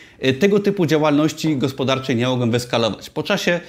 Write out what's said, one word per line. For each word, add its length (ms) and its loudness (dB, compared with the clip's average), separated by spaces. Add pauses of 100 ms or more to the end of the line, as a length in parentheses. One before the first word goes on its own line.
(260)
y, 80 4
tego 260 2
typu 260 0
działalności 720 2
gospodarczej 580 -2
nie 120 0
mogłem 240 0
wyskalować. 580 -2
Po 140 -6
czasie 440 0